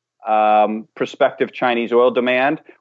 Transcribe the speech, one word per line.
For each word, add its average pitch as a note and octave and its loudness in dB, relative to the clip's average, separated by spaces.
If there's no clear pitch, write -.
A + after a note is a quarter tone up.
um, G#2+ 0
prospective B2+ -2
Chinese A#2+ -4
oil A#2+ 4
demand, B2+ -2